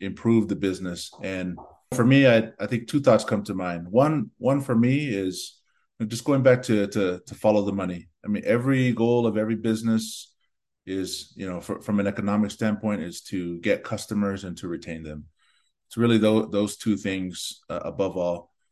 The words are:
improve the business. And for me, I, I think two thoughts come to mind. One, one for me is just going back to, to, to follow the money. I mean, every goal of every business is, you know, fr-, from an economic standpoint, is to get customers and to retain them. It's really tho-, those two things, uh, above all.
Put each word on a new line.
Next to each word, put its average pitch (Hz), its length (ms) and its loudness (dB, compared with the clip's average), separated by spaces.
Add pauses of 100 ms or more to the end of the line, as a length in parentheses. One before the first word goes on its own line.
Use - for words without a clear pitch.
improve 110 480 0
the 98 80 -2
business. 90 560 -6 (100)
And 92 360 -6 (340)
for 117 120 2
me, 135 220 6
I, 113 320 6
I 104 80 -6
think - 220 -4
two 147 120 0
thoughts 117 240 4
come 101 200 -2
to 104 100 -8
mind. 87 340 -6
One, 135 500 2
one 135 240 0
for 127 120 -2
me 131 340 2
is 92 500 -6 (480)
just 117 180 -8
going 135 180 2
back 123 200 6
to, 104 240 2
to, 92 400 -2
to - 80 -14
follow 107 320 2
the 98 80 -4
money. 90 340 -6 (160)
I - 40 -10
mean, 104 180 -2
every 123 460 2
goal 117 340 2
of 107 100 0
every 110 200 0
business 110 760 -2 (540)
is, 95 500 -8
you 95 100 -8
know, 87 140 -8
fr-, - 200 -10
from 104 200 0
an 98 60 0
economic 101 460 0
standpoint, 104 500 -2
is 85 220 -10
to 87 360 -6
get 98 240 0
customers 101 600 -4
and 87 120 -8
to 92 100 -12
retain 82 360 -8
them. 76 240 -12 (600)
It's - 100 -12
really 117 180 6
tho-, 110 300 4
those 101 320 -2
two 107 180 0
things, 92 720 -6
uh, 85 160 -6
above 90 320 -4
all. 87 340 -4 (220)